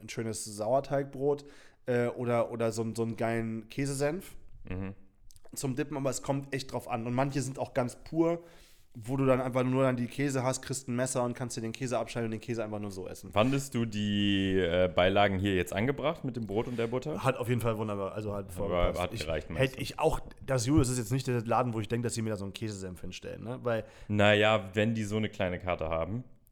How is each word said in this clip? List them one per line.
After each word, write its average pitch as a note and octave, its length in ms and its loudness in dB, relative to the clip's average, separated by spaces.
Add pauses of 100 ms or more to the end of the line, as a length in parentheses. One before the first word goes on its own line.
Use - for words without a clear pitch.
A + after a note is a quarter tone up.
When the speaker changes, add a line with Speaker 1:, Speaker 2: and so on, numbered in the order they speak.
Speaker 1:
ein G#2+ 60 -16
schönes A2+ 360 -6
Sauerteigbrot, C#3 1000 0 (420)
äh, A#2+ 220 2
oder, A#2 420 0
oder A2+ 220 0
so, A2+ 120 -2 (120)
so A#2 60 0
einen A2+ 140 -2
geilen A2+ 520 -2
Käsesenf C#3+ 680 -2 (340)
Speaker 2:
Mhm. F#2+ 260 -6 (600)
Speaker 1:
zum C3 220 -4
Dippen, D3 200 -4
aber C3+ 140 0
es - 120 -4
kommt C#3 320 -2
echt - 180 -6
drauf A#2 160 -6
an. A#2 180 -4
Und A#2+ 80 -2
manche C3+ 280 0
sind C3 160 -6
auch B2+ 160 -6
ganz B2 220 0
pur, E3 460 2 (580)
wo B2 160 -4
du C3+ 100 2
dann C3 140 6
einfach B2+ 220 0
nur B2+ 220 4
dann B2+ 120 4
die A#2+ 120 0
Käse C3+ 340 0
hast, C3 180 0
kriegst - 280 -6
ein A#2+ 80 -2
Messer B2+ 260 0
und A#2+ 120 -2
kannst B2 220 -6
dir B2 40 -4
den A2+ 120 -4
Käse B2 260 -2
abschneiden A2+ 280 -2
und A2 60 -2
den G#2+ 80 -4
Käse A2+ 240 -4
einfach G#2+ 160 -6
nur G#2 100 -6
so F#2 160 -8
essen. F#2 260 -12
Speaker 2:
Fandest C3+ 420 2
du A#2 120 2
die, G2+ 720 2
äh, F2+ 340 4
Beilagen G2 460 6
hier G2 160 2
jetzt F2+ 180 0
angebracht C3+ 520 0
mit B2+ 120 -4
dem A2+ 120 -4
Brot G#2 180 0
und B2 120 -4
der A#2 100 0
Butter? B2+ 340 -4
Speaker 1:
Hat C3 140 2
auf A2 120 -4
jeden B2 120 2
Fall A2+ 180 0
wunderbar, G2+ 340 -4
also G#2 220 -4
hat G2 180 -8
voll G#2 140 -4
Speaker 2:
Aber F2 220 4
Speaker 1:
gepasst. F2 140 -2
Speaker 2:
hat F2+ 120 -2
Speaker 1:
Ich A2 60 -8
Speaker 2:
gereicht, D#2 300 -4
meinst E2+ 120 -2
Speaker 1:
hätte C3+ 140 0
Speaker 2:
du? - 60 -8
Speaker 1:
ich - 180 -8
auch, D3+ 180 2 (260)
das B2 220 0
Julius C#3+ 220 6
ist B2+ 100 0
jetzt A2 140 -2
nicht C3 160 0
der A#2+ 180 0
Laden, A#2 280 2
wo A2+ 60 -2
ich G#2 80 -4
denke, A#2 180 0
dass A2+ 80 -2
sie A#2 80 -2
mir A2 80 -2
da G#2+ 60 -2
so G2 80 -6
einen G2 100 -8
Käsesenf F#2+ 460 -8
hinstellen, F#2 440 -10
ne? B2 180 -8
Weil A#2 220 0 (240)
Speaker 2:
Naja, G#2 680 6
wenn A2 200 4
die A2 100 0
so G2+ 120 -2
eine G#2+ 140 0
kleine F2+ 300 -2
Karte F2 280 0
haben. E2 360 -2 (280)